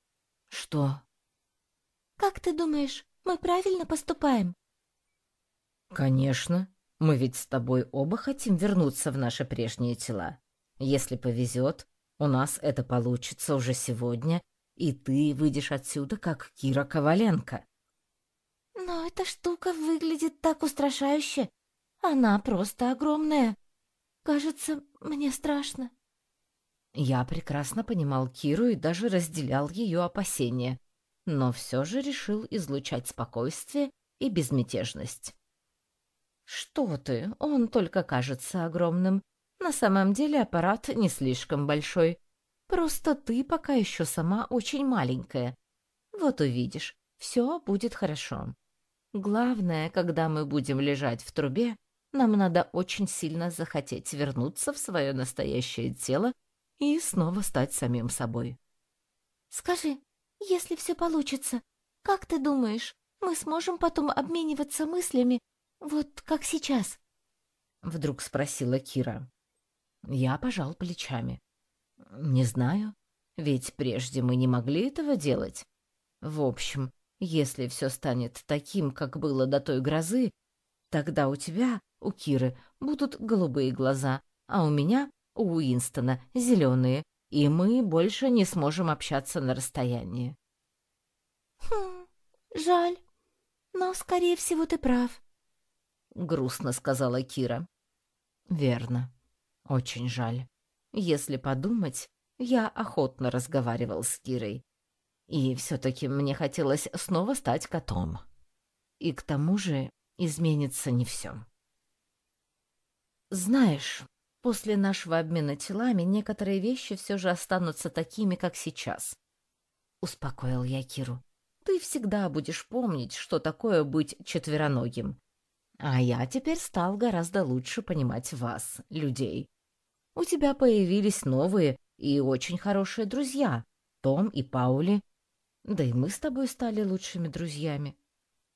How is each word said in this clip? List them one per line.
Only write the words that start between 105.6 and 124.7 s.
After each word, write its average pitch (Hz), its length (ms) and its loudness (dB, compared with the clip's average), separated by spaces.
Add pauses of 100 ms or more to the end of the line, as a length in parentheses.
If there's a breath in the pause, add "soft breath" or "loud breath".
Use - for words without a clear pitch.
мне 139 260 0
хотелось 139 640 0
снова 190 400 0
стать - 320 -2
котом. 87 520 -4 (800)
И 156 140 -2
к - 80 -10
тому 151 360 0
же 156 320 -2 (280)
изменится 151 720 0
не 123 140 2
всё. - 400 -10 (1800)
"Знаешь, 190 720 2 (380)
после 214 340 0
нашего 190 440 2
обмена 160 360 0
телами 202 460 0
некоторые 196 580 0
вещи 226 360 -2
всё 202 220 -4
же 180 120 0
останутся 175 600 -2
такими, 185 460 -2
как 180 200 -4
сейчас", - 580 -8 (880)
успокоил 127 600 -4
я 131 200 -2
Киру. 127 400 -8 (420)
"Ты 381 140 2
всегда 208 500 0
будешь - 380 -4
помнить, 190 460 -2
что - 260 -2
такое 156 440 2
быть 147 320 0 (100)
четвероногим. 143 920 0 (580)